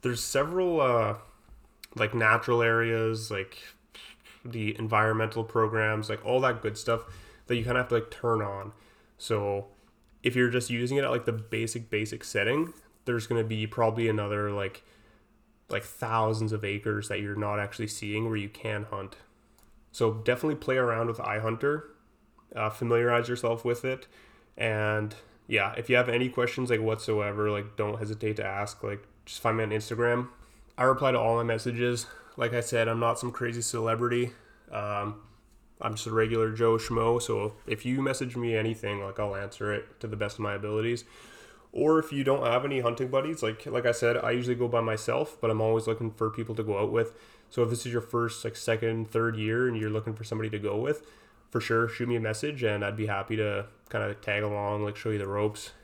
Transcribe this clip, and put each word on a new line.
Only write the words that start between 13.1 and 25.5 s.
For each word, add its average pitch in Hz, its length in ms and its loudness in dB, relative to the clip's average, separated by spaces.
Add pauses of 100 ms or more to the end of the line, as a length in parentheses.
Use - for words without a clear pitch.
gonna 117 160 2
be 110 240 -2
probably 113 420 2
another, 104 420 0
like, 98 320 -6 (880)
like, 104 140 -2
thousands 110 680 0
of 104 140 -4
acres 104 420 -2
that 101 140 -4
you're 101 140 -4
not 104 240 -2
actually 104 280 -4
seeing 107 380 -4
where 113 100 -2
you 101 140 -4
can 104 340 -6
hunt. 101 340 -10 (720)
So - 200 2
definitely 123 440 0
play 131 220 0
around 117 300 2
with 117 120 -4
iHunter, 113 640 -2 (720)
uh, 110 140 -2
familiarize 120 600 2
yourself 117 340 -2
with 120 220 0
it, 131 220 -4 (500)
and 107 580 0 (300)
yeah, 101 320 0